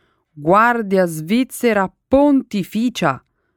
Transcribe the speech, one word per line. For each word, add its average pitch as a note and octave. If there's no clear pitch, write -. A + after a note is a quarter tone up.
Guardia G3
Svizzera G3
Pontificia, A#3+